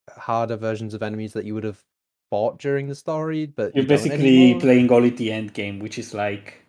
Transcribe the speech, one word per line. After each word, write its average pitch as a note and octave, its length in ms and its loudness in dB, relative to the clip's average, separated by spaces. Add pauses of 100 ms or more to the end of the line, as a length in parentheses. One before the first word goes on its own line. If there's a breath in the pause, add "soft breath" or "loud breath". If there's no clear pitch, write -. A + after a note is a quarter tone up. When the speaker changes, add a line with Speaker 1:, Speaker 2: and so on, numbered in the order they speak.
(100)
Speaker 1:
harder A#2 480 -6
versions A2 340 -6
of G#2+ 100 -10
enemies G#2+ 300 -8
that G#2 140 -8
you G#2+ 80 -8
would A2 100 -8
have G#2 160 -10 (480)
fought G#2 300 -4
during C#3 280 -4
the C#3 80 -10
story, D#3 520 -6
but A2+ 280 -6
Speaker 2:
You're C3+ 100 0
Speaker 1:
you C3+ 40 0
don't C#3+ 80 4
Speaker 2:
basically C#3+ 300 0
Speaker 1:
anymore. B2+ 340 8
Speaker 2:
playing B2 320 4
only A#2+ 160 6
the A#2 240 -4
end G#2+ 220 -8
game, G2+ 240 -8
which G#2+ 200 -12
is A2 140 -14
like, G#2 560 -8